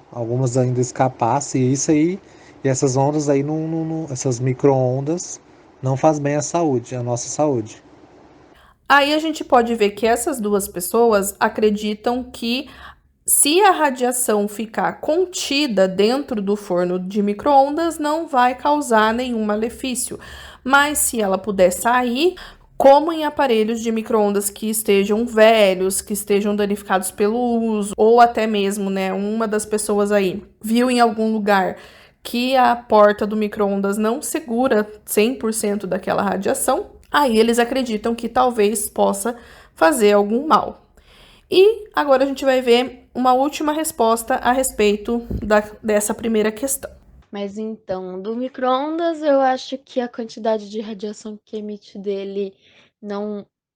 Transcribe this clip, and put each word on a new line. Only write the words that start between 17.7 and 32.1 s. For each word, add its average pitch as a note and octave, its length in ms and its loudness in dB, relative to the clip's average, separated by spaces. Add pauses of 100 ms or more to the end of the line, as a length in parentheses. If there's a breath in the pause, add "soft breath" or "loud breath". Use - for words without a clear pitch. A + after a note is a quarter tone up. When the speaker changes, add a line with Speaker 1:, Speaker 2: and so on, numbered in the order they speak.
Speaker 2:
não D#4 300 -2
vai B3 260 2
causar B3 600 2
nenhum A#3+ 320 -4
malefício. A3+ 720 -6 (420 loud breath)
Mas C#4+ 360 2
se A3+ 240 -2
ela F#3+ 160 0
puder F#3+ 320 2
sair, B3 640 0 (420 loud breath)
como D4 360 6
em D#4 120 -4
aparelhos A#3 560 0
de A3+ 120 -2
micro-ondas G#3 580 0
que - 180 -8
estejam G#3 560 0
velhos, G#3+ 800 4
que - 100 -12
estejam G3+ 420 0
danificados G3+ 580 -2
pelo G#3+ 260 0
uso, A3+ 580 -2
ou A3+ 240 6
até A#3 260 4
mesmo, G3+ 440 -2
né, F#3+ 220 -2
uma G#3 340 -4
das G#3+ 180 -2
pessoas G#3 460 -2
aí G3 320 0 (180)
viu A#3+ 300 0
em A#3+ 100 2
algum A3 320 2
lugar G3+ 440 0 (460 loud breath)